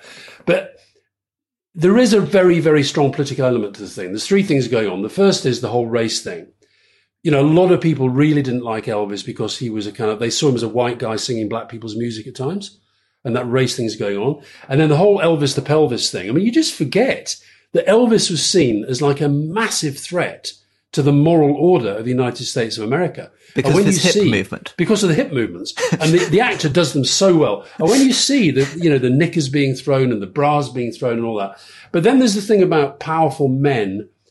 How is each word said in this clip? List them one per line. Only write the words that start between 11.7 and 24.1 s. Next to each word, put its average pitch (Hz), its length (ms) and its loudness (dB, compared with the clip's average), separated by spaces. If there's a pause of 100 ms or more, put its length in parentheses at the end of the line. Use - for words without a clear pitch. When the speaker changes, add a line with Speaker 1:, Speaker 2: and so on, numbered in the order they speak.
Speaker 1:
music 117 320 -8
at - 80 -18
times. 175 440 -8 (440)
And 120 120 -4
that 123 140 -4
race 127 260 0
thing's 110 220 -6
going 101 200 -4
on. 135 240 -2 (280)
And 135 100 2
then 156 100 4
the 143 80 4
whole 202 220 4
Elvis 151 360 0
the 139 60 -4
pelvis 143 480 0
thing. 95 200 -8
I - 20 -2
mean, 175 140 0
you 233 60 0
just 311 220 0
forget 190 640 -2 (380)
that 165 120 0
Elvis 220 460 4
was 151 140 -4
seen 117 400 0
as, 131 160 -4
like, 143 180 0
a 151 80 0
massive 156 680 -2
threat - 560 -8 (400)
to 151 80 -2
the 139 100 4
moral 147 440 4
order 139 420 2
of 113 80 -8
the 127 60 -2
United 127 340 -2
States 113 320 -4
of 107 80 -6
America. 143 440 -4 (240)
Speaker 2:
Because 135 180 2
Speaker 1:
And 151 40 4
when 202 80 4
Speaker 2:
of 202 40 4
his 180 160 2
Speaker 1:
you 180 80 4